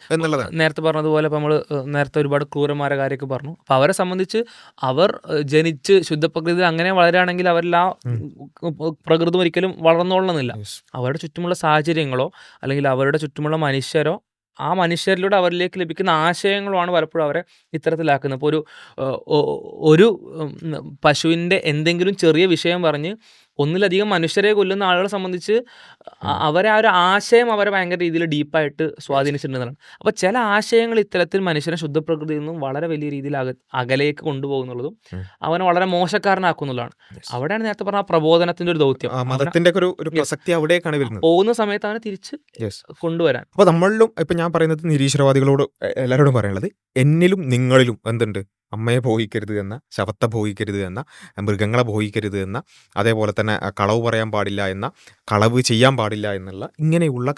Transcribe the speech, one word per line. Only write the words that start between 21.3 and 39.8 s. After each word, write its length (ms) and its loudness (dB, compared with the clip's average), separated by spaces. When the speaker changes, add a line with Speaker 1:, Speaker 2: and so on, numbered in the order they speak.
Speaker 2:
എന്തെങ്കിലും 520 0
ചെറിയ 300 4
വിഷയം 360 0
പറഞ്ഞ് 340 -2
ഒന്നിലധികം 500 2
മനുഷ്യരെ 440 2
കൊല്ലുന്ന 320 0
ആളുകളെ 240 2
സംബന്ധിച്ച് 440 -4
അ-, 120 2
Speaker 1:
ഉം. 200 -10
Speaker 2:
അവരെ 400 2
ആ 80 4
ഒരു 100 4
ആശയം 680 4
അവരെ 180 2
ഭയങ്കര 260 -2
രീതിയിൽ 280 -2
ഡീപ്പായിട്ട് 640 -2
സ്വാധീനിച്ചിട്ടുണ്ടെന്നാണ്. 760 -2
അപ്പൊ 120 0
ചില 280 0
ആശയങ്ങൾ 600 2
ഇത്തരത്തിൽ 420 0
മനുഷ്യനെ 360 -2
ശുദ്ധപ്രകൃതിയിൽ 640 -4
നിന്നും 220 -8
വളരെ 260 -4
വലിയ 220 -4
രീതിയിൽ 280 -6
അക-, 180 -4
അകലേക്ക് 460 0
കൊണ്ടുപോകുന്നുള്ളതും 800 -6
Speaker 1:
ഉം. 80 -10
Speaker 2:
അവനെ 220 0
വളരെ 200 4
മോശക്കാരനാക്കുന്നുള്ളതാണ്. 1080 0
Speaker 1:
യെസ്. 200 -16
Speaker 2:
അവിടെയാണ് 300 -4
നേരത്തെ 200 -6
പറഞ്ഞ 140 -2
ആ 20 0
പ്രബോധനത്തിന്റെ 720 2
ഒരു 60 0
ദൗത്യം. 340 0
Speaker 1:
ആ, 60 -6
Speaker 2:
അവനെ 120 -4
Speaker 1:
മതത്തിന്റെ 400 0
ഒക്കെ 80 -4
ഒരു, 220 -2